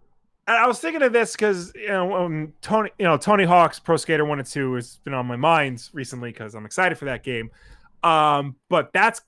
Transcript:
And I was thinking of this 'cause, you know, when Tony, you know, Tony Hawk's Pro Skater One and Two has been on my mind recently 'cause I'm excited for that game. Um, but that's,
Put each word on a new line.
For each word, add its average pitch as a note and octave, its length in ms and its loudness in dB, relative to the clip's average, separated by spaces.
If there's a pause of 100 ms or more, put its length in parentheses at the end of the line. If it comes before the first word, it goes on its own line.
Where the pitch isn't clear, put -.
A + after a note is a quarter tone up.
(460)
And A3+ 100 2
I A3+ 100 4
was A#3+ 120 0
thinking D#4+ 240 -4
of B3 100 4
this A#3 240 2
'cause, F#3+ 380 -2
you G#3+ 140 -12
know, F#3+ 180 0
when E3+ 540 -4
Tony, G#3+ 380 -2
you G3+ 80 0
know, D#3+ 100 4
Tony G3 280 4
Hawk's F3 340 4
Pro E3 180 0
Skater D3+ 280 0
One D3 140 -2
and C3 100 -8
Two C3 260 -4
has A#2+ 240 -10
been - 160 -10
on B2 120 -4
my B2 100 -6
mind C#3 560 0
recently B2 400 -12
'cause A2 220 -14
I'm G#2+ 120 -14
excited F3+ 320 -2
for C#3+ 80 -12
that B2 160 -8
game. A#2 280 -8 (520)
Um, D3 540 2 (120)
but E3+ 240 -2
that's, G#3+ 360 0